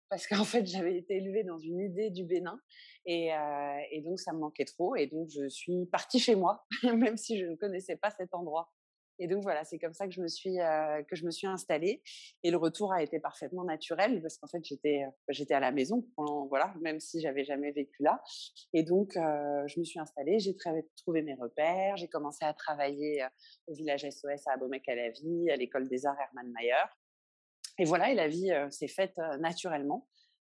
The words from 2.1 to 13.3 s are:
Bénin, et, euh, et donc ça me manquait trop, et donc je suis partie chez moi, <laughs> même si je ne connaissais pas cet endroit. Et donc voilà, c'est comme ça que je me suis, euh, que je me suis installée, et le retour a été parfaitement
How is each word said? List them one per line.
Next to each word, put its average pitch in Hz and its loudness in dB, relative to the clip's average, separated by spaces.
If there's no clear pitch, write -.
Bénin, 180 0
et, 165 2
euh, 143 0
et 156 -4
donc 170 -4
ça 170 -6
me 160 -2
manquait 151 -2
trop, 190 0
et 147 2
donc 156 -6
je 143 -4
suis 180 -2
partie - 0
chez 233 6
moi, 190 2
<laughs> - -4
même 233 6
si 220 -4
je 185 -2
ne 170 -4
connaissais 185 -4
pas 208 0
cet 185 -6
endroit. 170 -4
Et 175 -4
donc 196 2
voilà, 175 0
c'est 156 -8
comme 165 -4
ça 196 -4
que 190 -4
je 175 -6
me 175 -2
suis, 185 -2
euh, 156 2
que 165 -6
je 160 -6
me 170 0
suis 196 -4
installée, 180 0
et 175 4
le 175 4
retour 190 2
a 180 4
été 156 0
parfaitement 156 -6